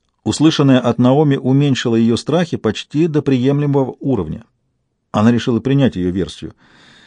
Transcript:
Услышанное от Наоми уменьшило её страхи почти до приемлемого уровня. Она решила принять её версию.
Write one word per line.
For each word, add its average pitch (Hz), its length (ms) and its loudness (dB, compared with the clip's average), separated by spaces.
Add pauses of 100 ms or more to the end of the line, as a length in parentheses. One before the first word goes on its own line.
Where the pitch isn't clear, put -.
(240)
Услышанное 139 560 2
от 120 180 -2
Наоми 139 400 2
уменьшило 131 580 0
её 113 220 2
страхи 160 400 -2
почти 143 480 -2
до 151 160 -2
приемлемого 139 760 0
уровня. 95 440 -4 (680)
Она 107 200 2
решила 117 280 0
принять 131 360 0
её 90 140 -4
версию. 82 460 -8 (520)